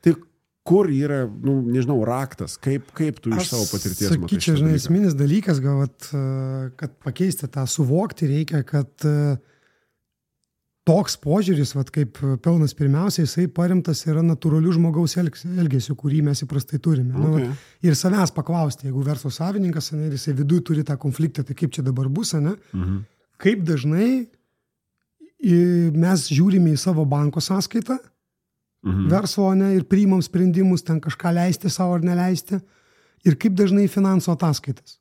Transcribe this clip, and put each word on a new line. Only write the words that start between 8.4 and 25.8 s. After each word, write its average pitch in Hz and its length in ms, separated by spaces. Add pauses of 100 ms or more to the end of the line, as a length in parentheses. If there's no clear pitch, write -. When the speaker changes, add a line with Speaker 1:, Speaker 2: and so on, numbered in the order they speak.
Speaker 2:
kad, 143 260 (160)
e, 147 320 (1500)
toks 165 340
požiūris, 165 540
vat, 135 160
kaip 143 260 (240)
pelnas 170 320
pirmiausia, 151 480
jisai 170 260
paremtas 170 600
yra 156 180
natūraliu 160 480
žmogaus 165 440
elgs-, 170 280
elgesiu, 156 500
kurį 147 280
mes 143 180
įprastai 139 400
turime. 131 320
Nu, 151 220
vat, 143 100
Speaker 1:
Ok. 135 220 (160)
Speaker 2:
ir 170 100
savęs 180 400
paklausti, 156 560
jeigu 131 160
verslo 143 240
savininkas, 175 640
ane, 151 140
ir 147 100
jisai 143 160
viduj 147 320
turi 156 180
tą 139 140
konfliktą, 143 480
tai 135 80
kaip 127 180
čia 143 140
dabar 131 240
bus, 175 240
ane? 160 220 (180)
Speaker 1:
Mhm. 95 300 (360)
Speaker 2:
Kaip 202 240
dažnai, 175 640 (1120)
i, 190 160 (380)